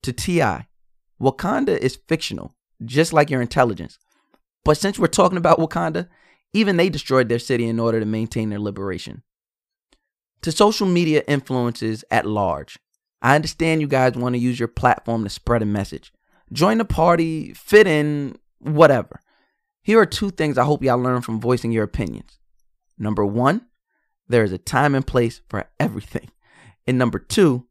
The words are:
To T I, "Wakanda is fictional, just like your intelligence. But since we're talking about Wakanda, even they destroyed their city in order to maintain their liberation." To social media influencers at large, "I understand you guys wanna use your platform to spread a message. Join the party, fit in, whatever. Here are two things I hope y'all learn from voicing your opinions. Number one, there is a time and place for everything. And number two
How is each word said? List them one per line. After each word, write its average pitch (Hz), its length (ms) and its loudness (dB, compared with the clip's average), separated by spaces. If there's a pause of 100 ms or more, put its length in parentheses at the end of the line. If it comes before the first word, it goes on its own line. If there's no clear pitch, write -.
To 131 80 -6
T 170 300 -2
I, 95 260 -4 (520)
"Wakanda 208 580 -2
is - 180 -2 (120)
fictional, - 480 -6 (280)
just 151 300 0
like 151 160 2
your 131 120 -2
intelligence. 117 560 -2 (680)
But 151 140 2
since 196 220 -4
we're 180 80 2
talking 185 300 2
about 170 220 4
Wakanda, 170 500 -4 (440)
even 202 240 2
they 180 120 4
destroyed 131 400 0
their 117 100 0
city 120 280 -2
in 113 120 -2
order 113 200 0
to 107 60 -4
maintain 110 440 -4
their 101 100 -8
liberation." 98 640 -8 (1160)
To 165 100 -4
social 208 360 2
media 170 360 2
influencers 120 880 -4
at 113 140 2
large, 95 540 -4 (420)
"I 131 140 2
understand 156 460 -2
you 147 60 -4
guys 131 280 0
wanna 123 220 -4
use 123 220 -2
your 117 80 -2
platform 117 560 0
to 101 60 -6
spread - 320 -2
a 107 40 -2
message. 101 460 -6 (400)
Join 202 280 2
the 220 60 0
party, 165 680 0
fit 214 340 6
in, 147 500 0 (200)
whatever. 147 640 4 (640)
Here 220 160 4
are 202 60 6
two - 260 -6
things 151 260 -2
I 123 80 4
hope 147 180 0
y'all 123 160 2
learn 123 220 0
from 113 180 -6
voicing 117 320 -2
your 113 120 0
opinions. 95 560 -8 (600)
Number 107 260 -2
one, 123 420 -2 (600)
there 117 160 2
is 98 80 -2
a 92 80 -6
time 139 340 0
and 135 120 -2
place 120 420 -2
for - 220 -8 (100)
everything. - 500 -6 (560)
And 127 140 0
number 117 180 0
two 135 540 2